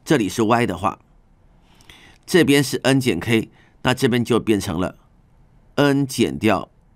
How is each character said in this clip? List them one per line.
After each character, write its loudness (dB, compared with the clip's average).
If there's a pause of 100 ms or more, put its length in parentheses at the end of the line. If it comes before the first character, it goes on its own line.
这 2
里 0
是 -4
y 2
的 -6
话， -6 (1300)
这 4
边 4
是 -6
n 2
减 -2
k， -2 (320)
那 2
这 0
边 0
就 0
变 0
成 -6
了 -6 (800)
n 0
减 -2
掉 -2 (280)